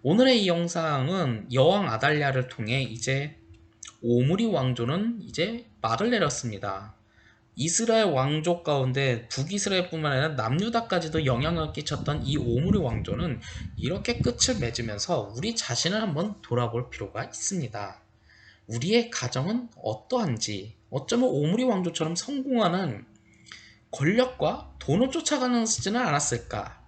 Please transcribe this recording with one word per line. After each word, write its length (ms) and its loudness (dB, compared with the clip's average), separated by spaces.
오늘의 400 6
이 60 4
영상은 1040 0
여왕 360 6
아달랴를 600 2
통해 340 -2
이제 560 -4
오므리 440 4
왕조는 760 0
이제 440 -4
막을 300 0
내렸습니다. 840 -2
이스라엘 500 2
왕족 580 2
가운데 640 0
북이스라엘뿐만 840 -2
아니라 180 2
남유다까지도 920 0
영향을 480 0
끼쳤던 540 -4
이 100 0
오므리 420 2
왕조는 600 -2
이렇게 420 -2
끝을 400 0
맺으면서 760 -2
우리 180 -4
자신을 480 -2
한번 400 -2
돌아볼 480 -2
필요가 320 -8
있습니다. 760 -6
우리의 440 0
가정은 680 -2
어떠한지, 1000 -4
어쩌면 380 0
오므리 360 2
왕조처럼 520 0
성공하는 920 0
권력과 880 0
돈을 300 2
쫓아가는 540 0
쓰지는 360 -2
않았을까? 880 -2